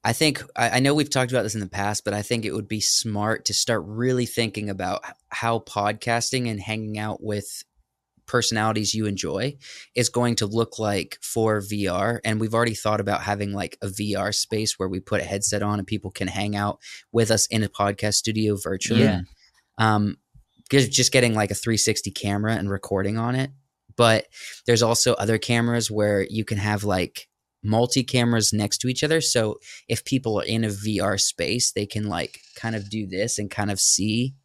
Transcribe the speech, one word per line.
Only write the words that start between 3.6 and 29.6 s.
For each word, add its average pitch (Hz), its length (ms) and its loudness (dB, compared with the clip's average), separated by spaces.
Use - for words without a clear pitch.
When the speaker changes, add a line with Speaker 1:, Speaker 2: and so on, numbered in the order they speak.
Speaker 1:
really 123 400 0
thinking 107 440 -2
about 95 380 -4
h-, - 60 -14
how 117 300 0
podcasting 117 920 -2
and 104 100 -4
hanging 107 380 -6
out 107 260 -6
with 104 400 -6
personalities 110 680 0
you 107 120 -2
enjoy 98 500 -4
is 120 140 2
going 120 260 2
to 110 100 0
look 110 320 0
like 101 440 -2
for 110 400 0
V 101 260 -2
R. 101 380 0
And 110 160 0
we've 110 120 -2
already 117 220 2
thought 107 240 0
about 101 220 0
having, 101 320 -2
like, 98 280 -6
a 101 60 -6
V 104 280 -4
R 98 180 -2
space - 440 -2
where 92 120 -2
we 95 100 -4
put 101 220 -2
a 87 40 -4
headset 101 380 -2
on 104 160 0
and 95 80 -6
people 98 240 -4
can 95 160 -4
hang 101 300 -2
out 101 220 -2
with 113 180 4
us 110 160 4
in 110 160 2
a 98 60 -2
podcast 101 460 0
studio 107 420 0
virtually. 101 460 0
Speaker 2:
Yeah. 104 180 4
Speaker 1:
Um, 107 400 2
just, 131 220 4
just - 220 4
getting, 120 200 6
like, 104 180 2
a 101 40 -2
three 113 220 0
sixty 104 340 0
camera 104 440 -2
and 101 140 -2
recording 98 480 -2
on 120 180 -2
it. 135 160 -2
But 110 300 6
there's 117 160 4
also 117 320 4
other 110 240 2
cameras 117 540 0
where 104 380 2
you 110 160 -4
can 110 120 -4
have, 104 260 0
like, 92 440 -2
multi 117 420 2
cameras 120 500 2
next 104 260 0
to 123 80 -2
each 127 160 0
other. 156 180 2
So 110 380 0